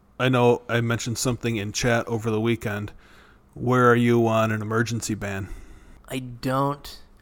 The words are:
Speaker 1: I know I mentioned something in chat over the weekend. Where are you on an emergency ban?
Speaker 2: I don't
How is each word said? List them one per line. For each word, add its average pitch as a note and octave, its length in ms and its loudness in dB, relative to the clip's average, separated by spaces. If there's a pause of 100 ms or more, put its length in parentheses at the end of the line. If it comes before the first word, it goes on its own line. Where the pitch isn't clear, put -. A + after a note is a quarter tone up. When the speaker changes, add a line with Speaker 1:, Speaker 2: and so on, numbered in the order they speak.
(200)
Speaker 1:
I B2+ 100 2
know B2 400 4
I A#2 120 0
mentioned A#2 360 -2
something A#2 400 -2
in G#2 160 -6
chat A#2 340 0
over A2+ 240 -4
the G#2+ 100 0
weekend. A2 500 -2 (640)
Where B2 380 4
are A#2 40 6
you A#2+ 320 4
on A2 240 2
an G#2+ 100 -2
emergency A2+ 520 -2
ban? G2 360 -6 (580)
Speaker 2:
I C3+ 120 -8
don't C3+ 800 -4 (220)